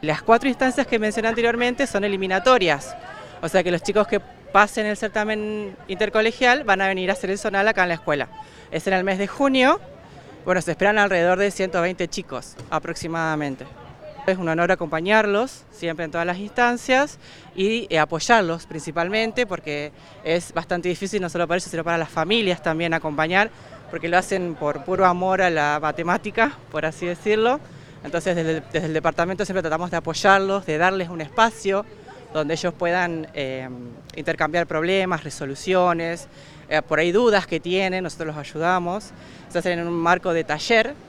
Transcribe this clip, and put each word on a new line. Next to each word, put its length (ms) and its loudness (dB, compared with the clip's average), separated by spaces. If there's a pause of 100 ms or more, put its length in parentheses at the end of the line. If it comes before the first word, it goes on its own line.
Las 220 -2
cuatro 260 4
instancias 380 0
que 100 0
mencioné 300 0
anteriormente 580 0
son 180 -2
eliminatorias, 920 2 (480)
o 40 -4
sea 140 4
que 80 0
los 140 0
chicos 240 2
que 120 0
pasen 680 2
el 100 -2
certamen 800 -4 (100)
intercolegial 760 2
van 180 2
a 60 2
venir 240 0
a 20 4
hacer 160 -4
el 80 -2
zonal 300 0
acá 160 2
en 60 0
la 40 0
escuela. 340 -2 (440)
Es 160 -4
en 60 2
el 100 2
mes 160 0
de 80 -2
junio, 520 4 (680)
bueno, 180 2
se 80 -4
esperan 260 2
alrededor 400 4
de 140 2
ciento 280 -2
veinte 280 -2
chicos 480 -10 (160)
aproximadamente. 960 -4 (580)
Es 140 2
un 100 -2
honor 220 2
acompañarlos 1000 0
siempre 340 -6
en 60 -10
todas 140 -2
las 140 -4
instancias 800 0 (360)
y, 360 0
eh, 80 2
apoyarlos 680 2
principalmente 800 -2
porque 460 -8 (320)
es 300 -2
bastante 360 -2
difícil 320 -4
no 80 -4
solo 180 -2
para 100 0
ellos 120 -6
sino 140 -4
para 160 0
las 100 -4
familias 540 0
también 320 0
acompañar, 560 2 (380)
porque 200 -6
lo 80 6
hacen 420 0
por 240 -2
puro 220 2
amor 360 2
a 80 4
la 320 0
matemática, 680 0 (220)
por 120 -2
así 200 -4
decirlo. 560 2 (420)
Entonces 320 -2
desde 220 0
el, 120 -8
desde 180 -2
el 60 -4
departamento 520 0
siempre 160 -4
tratamos 300 -2
de 40 -6
apoyarlos, 680 2
de 120 -2
darles 300 2
un 140 -8
espacio 640 0 (480)
donde 220 0
ellos 180 -4
puedan, 600 -2
eh, 360 -6 (480)
intercambiar 500 0
problemas, 560 0
resoluciones, 1040 -2 (400)
eh, 140 0
por 180 0
ahí 140 2
dudas 340 4
que 140 -4
tienen, 420 -2
nosotros 240 -8
los 100 -8
ayudamos. 720 -2 (360)
Se 120 -2
hacen 200 -2
en 80 -4
un 60 -4
marco 400 2
de 100 0
taller. 520 2 (140)